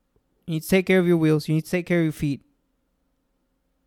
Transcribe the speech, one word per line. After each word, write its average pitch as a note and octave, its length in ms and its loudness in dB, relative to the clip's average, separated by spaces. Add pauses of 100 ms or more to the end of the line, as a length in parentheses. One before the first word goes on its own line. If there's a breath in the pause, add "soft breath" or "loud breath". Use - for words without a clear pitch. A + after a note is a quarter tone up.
(460)
You E3 80 -6
need D#3 80 -6
to - 60 -14
take F#3+ 180 2
care F#3 120 4
of F3 80 2
your F3 120 4
wheels. D#3 300 0
You D#3 60 0
need D#3 120 -2
to - 40 -18
take F3 160 -4
care F3 140 0
of E3 40 2
your D#3 80 -2
feet. C#3+ 280 -6 (1500)